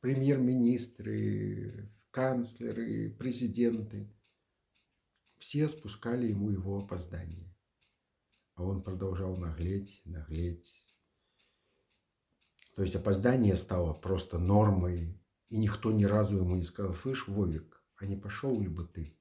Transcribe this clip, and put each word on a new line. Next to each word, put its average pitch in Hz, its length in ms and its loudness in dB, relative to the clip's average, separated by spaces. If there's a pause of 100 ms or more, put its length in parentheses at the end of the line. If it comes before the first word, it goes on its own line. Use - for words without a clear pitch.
премьер-министры, 107 1900 0 (200)
канцлеры, 117 1000 -2
президенты, 110 960 -2 (1300)
все 151 300 0
спускали 120 600 -4
ему 104 220 0
его 98 280 -2
опоздание. 85 760 -8 (1000)
А 90 100 -8
он 95 160 0
продолжал 92 560 -4
наглеть, 87 680 -4
наглеть. 82 840 -6 (1900)
То 98 80 -2
есть 95 120 0
опоздание 104 640 4
стало 87 360 0
просто 92 460 -2
нормой, 90 800 4 (300)
и 113 100 -4
никто 107 340 0
ни 107 120 6
разу 101 340 4
ему 90 180 2
не 87 80 0
сказал: 92 300 -6
«Слышь, - 320 -4
Вовик, 92 560 -2 (140)
а 98 100 -8
не 98 100 -2
пошел 110 440 -4
ли 95 80 0
бы 85 160 -4
ты?» 80 360 -10